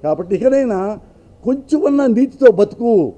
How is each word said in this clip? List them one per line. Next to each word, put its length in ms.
కాబట్టి 320
ఇకనైనా 640
కొంచెమన్నా 600
నీతితో 460
బతుకు 640